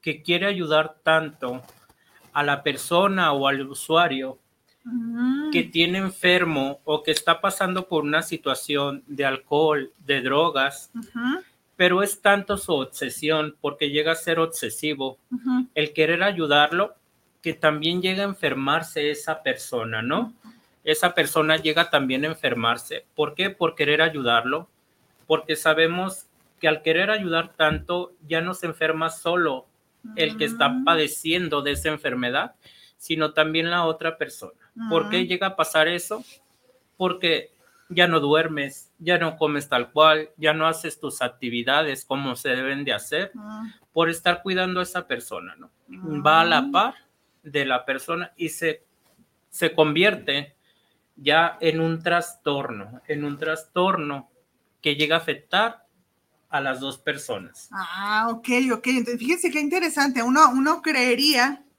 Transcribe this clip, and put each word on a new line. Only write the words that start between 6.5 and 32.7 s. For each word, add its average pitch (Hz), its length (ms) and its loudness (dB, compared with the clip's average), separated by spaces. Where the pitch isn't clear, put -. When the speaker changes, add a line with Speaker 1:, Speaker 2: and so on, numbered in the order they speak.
Speaker 1:
o 151 180 0
que 160 100 -2
está - 300 0
pasando 185 460 -2
por 156 160 0
una 151 200 0
situación 143 840 -4
de 143 180 -4
alcohol, 143 680 0
de 139 160 0
drogas, 139 760 0
Speaker 2:
Ujú. 240 460 -6
Speaker 1:
pero 185 280 4
es 202 180 -4
tanto 202 360 2
su 190 160 -4
obsesión, 151 880 -2
porque 143 280 -2
llega 151 220 0
a 165 40 2
ser 160 240 -2
obsesivo, 139 800 -4
Speaker 2:
Ujú. 254 440 -2
Speaker 1:
el 151 180 -2
querer 165 300 2
ayudarlo, 170 720 2
que 165 120 -4
también 156 480 0
llega 190 220 -2
a 202 40 -2
enfermarse 147 840 -2
esa 151 320 -6
persona, 113 580 -4
¿no? 175 320 -2
Speaker 2:
Ujú. - 100 -20
Speaker 1:
Esa 160 300 4
persona 156 440 2
llega 156 320 2
también 135 360 0
a 156 40 -2
enfermarse. 120 760 -2
¿Por 147 180 -2
qué? 196 160 -2
Por 180 260 -2
querer 151 260 2
ayudarlo, 139 680 0
porque 156 280 0
sabemos 165 680 2
que 165 80 2
al 156 140 2
querer 170 300 2
ayudar 180 440 -2
tanto, 160 580 -2
ya 160 140 -2
no 180 120 -4
se 180 140 -10
enferma 160 420 -2
solo 165 560 -2
el 156 220 0
que 151 80 0
está 139 240 2
Speaker 2:
Mm. 127 160 -2
Speaker 1:
padeciendo 160 760 0
de 143 120 -2
esa 156 160 -4
enfermedad, 135 640 -2